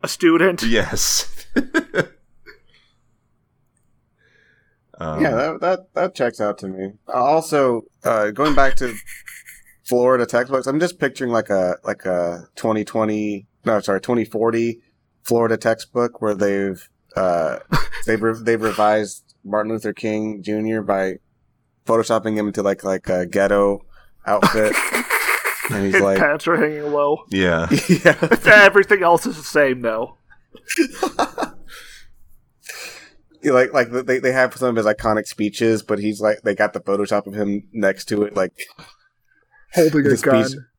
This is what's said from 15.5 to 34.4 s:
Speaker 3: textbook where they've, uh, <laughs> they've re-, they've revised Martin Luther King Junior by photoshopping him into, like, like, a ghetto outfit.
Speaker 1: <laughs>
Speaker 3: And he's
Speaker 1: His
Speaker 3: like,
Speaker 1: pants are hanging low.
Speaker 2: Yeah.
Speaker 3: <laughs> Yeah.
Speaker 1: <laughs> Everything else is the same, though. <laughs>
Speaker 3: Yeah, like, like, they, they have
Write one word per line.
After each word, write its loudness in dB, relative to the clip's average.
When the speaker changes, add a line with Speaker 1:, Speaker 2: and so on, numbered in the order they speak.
Speaker 3:
textbook -4
where 0
they've, -2
uh, 0
<laughs> -2
they've 0
re-, -2
they've 0
revised 0
Martin -2
Luther -4
King -4
Junior -4
by -2
photoshopping 0
him -2
into, -4
like, -2
like, -4
a 0
ghetto 0
outfit. 2
Speaker 1:
<laughs> -4
Speaker 3:
And -2
he's -2
Speaker 1:
His 4
Speaker 3:
like, 2
Speaker 1:
pants 0
are 2
hanging -2
low. 0
Speaker 2:
Yeah. 0
Speaker 3:
<laughs> -8
Yeah. 4
Speaker 1:
<laughs> -
Everything 6
else 4
is -6
the -18
same, 2
though. -6
<laughs> -2
Speaker 3:
Yeah, 0
like, 4
like, 2
they, -2
they 0
have -4